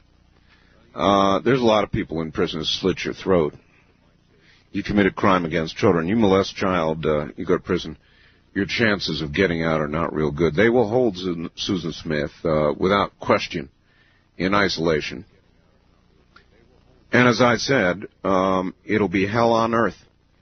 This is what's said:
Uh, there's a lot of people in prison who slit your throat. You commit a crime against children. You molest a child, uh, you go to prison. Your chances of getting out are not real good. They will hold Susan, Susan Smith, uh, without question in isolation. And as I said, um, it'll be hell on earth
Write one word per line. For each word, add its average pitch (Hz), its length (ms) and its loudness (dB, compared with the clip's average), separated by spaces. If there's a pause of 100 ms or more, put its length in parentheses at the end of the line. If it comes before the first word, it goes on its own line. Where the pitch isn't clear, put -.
(920)
Uh, 98 460 2
there's 120 220 0
a 120 40 0
lot 110 200 4
of - 60 -12
people 82 300 -4
in 80 120 -8
prison 85 260 -4
who 78 60 -6
slit - 400 -2
your 69 80 -6
throat. 87 400 0 (1160)
You 98 120 -6
commit 101 220 2
a 92 60 4
crime 92 340 2
against 82 320 -4
children. 85 300 2
You 101 80 0
molest 98 380 2
a - 20 -18
child, 82 500 -2
uh, 76 220 0 (100)
you 90 80 -8
go 87 120 2
to 76 60 -8
prison. 82 340 -4 (560)
Your 98 120 -2
chances 90 560 -2
of 76 100 -6
getting 85 320 0
out 80 160 0
are 76 80 -2
not 78 260 -4
real 76 180 -2
good. 78 240 0
They 104 140 4
will 117 200 2
hold 117 280 0
Susan, 85 380 -6
Susan 82 380 -4
Smith, 73 380 -4 (120)
uh, 76 340 2
without 95 420 0
question - 500 -6 (680)
in 92 160 -2
isolation. 82 720 -2 (1900)
And 123 160 6
as 117 140 2
I 120 140 4
said, 101 500 0 (180)
um, 95 520 0 (100)
it'll 104 220 0
be 95 180 0
hell 117 280 2
on 113 200 2
earth 113 240 0 (440)